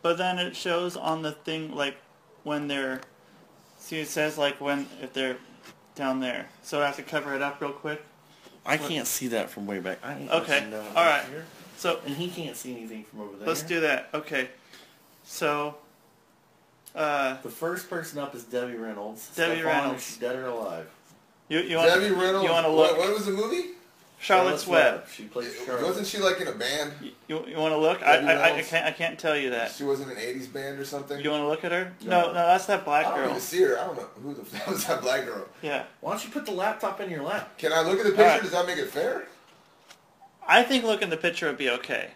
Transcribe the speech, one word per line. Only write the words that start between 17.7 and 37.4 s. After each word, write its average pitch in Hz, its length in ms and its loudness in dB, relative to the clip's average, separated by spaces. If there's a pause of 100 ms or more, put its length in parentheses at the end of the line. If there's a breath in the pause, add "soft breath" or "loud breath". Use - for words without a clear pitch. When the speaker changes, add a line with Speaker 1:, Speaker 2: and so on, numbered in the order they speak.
Speaker 2:
person 160 300 -8
up 139 160 -8
is 117 80 -14
Debbie 123 320 -4
Reynolds. 110 600 -10
Speaker 1:
Debbie 165 260 0
Speaker 2:
Stefan, 165 40 -2 (180)
Speaker 1:
Reynolds. 131 240 -4
Speaker 2:
is 117 80 -10
she 113 40 -18
dead 120 160 -2
or 131 120 -6
alive? 98 400 -6 (600)
Speaker 1:
You, 156 120 0
you 165 180 0
wanna, 165 140 8
Speaker 3:
Debbie 196 240 4
Reynolds. 190 300 2
Speaker 1:
you 165 60 4
wanna 160 200 4
Speaker 3:
What, 160 200 8
Speaker 1:
look? 160 80 4
Speaker 3:
what 196 140 4
was 208 120 -2
the 202 60 0
movie? 233 400 -2 (480)
Speaker 1:
Charlotte's 185 440 4
Speaker 2:
Charlotte's - 40 -8
Speaker 1:
Web. 156 340 6
Speaker 2:
Web. - 100 -18
She 110 120 -16
played 117 240 -6
Speaker 3:
It, - 80 -10 (100)
Speaker 2:
Charlotte. 127 220 -2
Speaker 3:
wasn't 196 180 -2
she, 214 140 -6
like, 185 200 2
in 165 80 -4
a 127 40 -4
band? 139 400 -4 (100)
Speaker 1:
You, - 100 -12 (160)
you, 156 200 -4
you 156 100 -8
wanna 156 200 2
look? 160 240 4
Speaker 3:
Debbie 147 260 6
Speaker 1:
I, 165 40 6
I, 170 40 8
I 165 140 6
Speaker 3:
Reynolds? - 200 0
Speaker 1:
can't, 165 160 0
I 160 60 2
can't 165 260 -4
tell 156 180 0
you 139 140 0
that. 117 220 -2
Speaker 3:
She - 120 -10
was 139 180 0
in 131 100 -10
an 120 80 -10
eighties 127 280 -6
band 139 320 -8
or 135 60 -8
something? 143 340 -8
Speaker 1:
You 147 120 -2
wanna 147 160 0
look 156 160 0
at 170 80 -2
her? 180 220 -2 (100)
Speaker 2:
No. 180 60 -8 (120)
Speaker 1:
No, 170 60 4
no, 170 60 -4
that's 175 340 6
that 196 180 0
black 151 220 4
Speaker 3:
I - 20 0
don't 147 100 -2
Speaker 1:
girl. 131 100 0
Speaker 3:
even 123 120 -2
see 180 220 0
her. 120 160 4
I - 80 -2
don't 147 100 -6
know - 100 -10 (140)
who 143 140 -10
the 110 60 -12
<laughs> - 20 -14
f-, - 80 -16
that - 160 -10
was 190 180 -2
that 156 160 0
black 127 240 0
girl. 104 200 -8 (180)
Speaker 1:
Yeah. 143 220 -2 (160)
Speaker 2:
Why 156 100 -4
don't 220 120 -4
you - 60 -12
put - 160 -6
the 214 60 -6
laptop 202 500 -2
in 190 80 -6
your 151 140 -6
lap? 185 340 -6